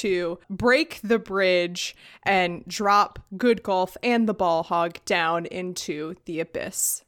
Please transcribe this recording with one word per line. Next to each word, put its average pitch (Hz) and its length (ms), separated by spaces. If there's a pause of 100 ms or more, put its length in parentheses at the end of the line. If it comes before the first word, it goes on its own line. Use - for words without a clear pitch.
to 175 380 (100)
break 240 560
the 226 140
bridge 180 760 (280)
and 180 440
drop 202 520 (180)
Good 226 260
Gulf 185 400
and 233 240
the 208 60
ball 170 300
hog 170 420
down 170 400
into 180 720 (100)
the 165 160
abyss. - 680